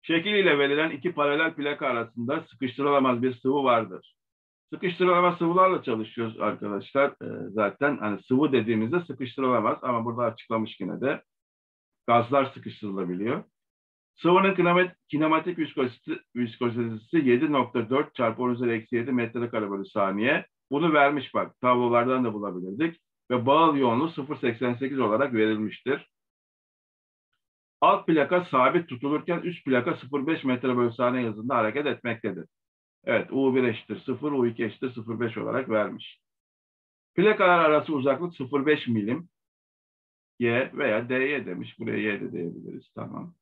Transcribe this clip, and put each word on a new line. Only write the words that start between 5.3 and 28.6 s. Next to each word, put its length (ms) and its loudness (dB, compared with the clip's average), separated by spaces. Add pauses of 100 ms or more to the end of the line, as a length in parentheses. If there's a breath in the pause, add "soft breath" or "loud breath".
sıvılarla 460 2
çalışıyoruz 560 -4
arkadaşlar. 720 -2
Ee, 400 -10
zaten 480 0
hani 260 -6
sıvı 280 2
dediğimizde 480 0
sıkıştırılamaz 840 -2
ama 240 -2
burada 180 -4
açıklamış 560 -4
yine 220 -6
de. 220 -2 (840)
Gazlar 380 4
sıkıştırılabiliyor. 1000 -6 (720)
Sıvının 400 4
kinamet-, 400 4 (120)
kinematik 500 0
viskozite-, 640 -4 (160)
viskozitesi 920 -2
yedi 220 4
nokta 380 0
dört 260 0
çarpı 280 -2
on 60 0
üzeri 220 -2
eksi 240 -4
yedi 160 -2
metre 380 -2
kare 220 -4
bölü 140 -6
saniye. 600 0 (260)
Bunu 220 2
vermiş 400 2
bak. 280 -4
Tablolardan 640 2
da 100 -2
bulabilirdik. 680 -6 (300)
Ve 140 0
bağıl 320 4
yoğunluğu 320 2
sıfır 260 -8
seksen 380 -2
sekiz 260 -4
olarak 340 2
verilmiştir. 760 -2 (1700)
Alt 260 4
plaka 380 2
sabit 440 2